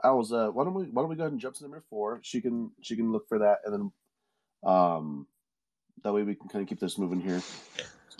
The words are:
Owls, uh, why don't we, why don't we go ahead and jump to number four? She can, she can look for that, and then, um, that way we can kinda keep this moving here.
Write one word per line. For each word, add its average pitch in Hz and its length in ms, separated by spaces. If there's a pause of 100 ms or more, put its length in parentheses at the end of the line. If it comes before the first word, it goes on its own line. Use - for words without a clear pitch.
Owls, 120 300
uh, 113 160
why 120 140
don't 185 100
we, 190 120
why 127 180
don't 160 60
we 165 60
go 165 80
ahead 156 80
and 123 100
jump 131 140
to - 80
number 147 260
four? 107 340
She 123 180
can, 117 300 (100)
she - 140
can 113 160
look 107 160
for 107 120
that, 104 260
and 104 80
then, - 960
um, 80 560 (760)
that 104 100
way 104 100
we 101 120
can - 140
kinda 101 160
keep - 140
this 90 180
moving 90 240
here. 92 240 (760)